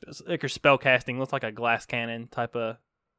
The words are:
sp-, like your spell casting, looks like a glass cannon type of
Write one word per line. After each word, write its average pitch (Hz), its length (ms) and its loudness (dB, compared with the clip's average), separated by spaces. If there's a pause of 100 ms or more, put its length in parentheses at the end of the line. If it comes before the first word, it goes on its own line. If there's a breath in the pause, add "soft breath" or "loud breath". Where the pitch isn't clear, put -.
(180)
sp-, - 100 -16
like 170 140 -2
your 143 60 -2
spell 139 300 4
casting, 127 400 2
looks 131 140 -4
like 139 120 -2
a 110 80 -4
glass 117 340 0
cannon 117 420 -6
type - 280 -6
of 113 200 -4 (420)